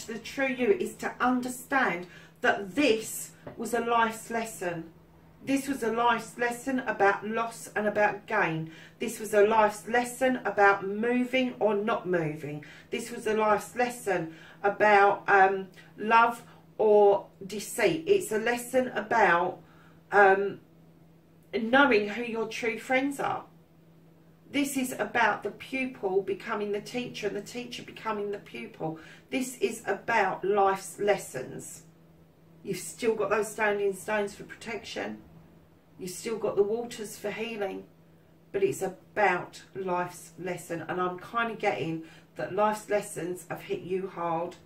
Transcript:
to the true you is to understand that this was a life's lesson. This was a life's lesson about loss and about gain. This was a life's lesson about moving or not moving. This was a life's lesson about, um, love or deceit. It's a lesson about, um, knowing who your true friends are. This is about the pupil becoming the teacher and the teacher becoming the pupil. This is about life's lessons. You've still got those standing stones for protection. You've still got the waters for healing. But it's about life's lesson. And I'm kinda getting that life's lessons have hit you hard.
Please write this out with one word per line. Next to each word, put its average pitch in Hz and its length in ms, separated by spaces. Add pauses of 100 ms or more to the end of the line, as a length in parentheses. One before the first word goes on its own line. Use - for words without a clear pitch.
to 226 140
the 214 40
true 269 300
you 254 220
is - 240
to - 260
understand 247 840 (340)
that 202 340
this - 580 (260)
was 226 160
a 233 60
life's 226 500
lesson. 185 540 (580)
This 269 260
was 277 140
a 226 80
life's 233 460
lesson 240 440
about 202 460
loss 226 480
and 214 120
about 208 400
gain. 160 460 (260)
This 220 200
was 208 140
a 208 140
life's 214 420
lesson 247 560
about 202 420
moving 247 720
or 208 160
not 208 320
moving. 151 560 (280)
This 233 200
was 240 160
a 214 60
life's 214 420
lesson 202 600 (280)
about, 202 640
um, 190 420 (280)
love 226 460 (340)
or 208 520 (180)
deceit. 202 600
It's 196 240
a 214 80
lesson 247 500
about, 202 720 (520)
um, 190 480 (960)
knowing 226 560
who 226 120
your 226 240
true 226 320
friends 277 400
are. - 280 (1040)
This 277 260
is 254 160
about 214 500
the 208 100
pupil 254 680
becoming 208 520
the 208 100
teacher 240 460
and 196 80
the 208 40
teacher 240 420
becoming 208 480
the 196 80
pupil. 185 600 (320)
This - 260
is - 300
about 208 580
life's 196 540
lessons. - 840 (800)
You've 196 140
still - 380
got 208 160
those 208 200
standing 202 440
stones 202 400
for - 100
protection. 214 800 (760)
You've 180 120
still 220 280
got - 180
the 196 60
waters 226 560
for 208 120
healing. 202 540 (680)
But - 100
it's - 180
about - 840 (100)
life's 180 640
lesson. 170 500
And 180 100
I'm 180 200
kinda 233 380
getting 165 480 (320)
that - 180
life's 208 340
lessons 180 600
have 156 100
hit - 220
you 185 260
hard. 170 580